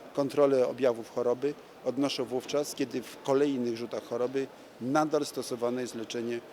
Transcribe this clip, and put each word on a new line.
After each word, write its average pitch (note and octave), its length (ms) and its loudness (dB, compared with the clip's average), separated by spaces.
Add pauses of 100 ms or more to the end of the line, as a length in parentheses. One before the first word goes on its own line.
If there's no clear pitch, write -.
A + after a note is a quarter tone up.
(140)
kontrolę C#3 540 4
objawów A#2+ 440 0
choroby B2 420 0 (320)
odnoszą C3 400 0
wówczas, C3 500 -2
kiedy B2+ 260 -2
w - 220 -14
kolejnych C3+ 540 2
rzutach A#2 260 -6
choroby B2+ 440 -2 (340)
nadal D3 440 2
stosowane B2 560 -4
jest A2+ 140 -6
leczenie A#2 440 -4 (140)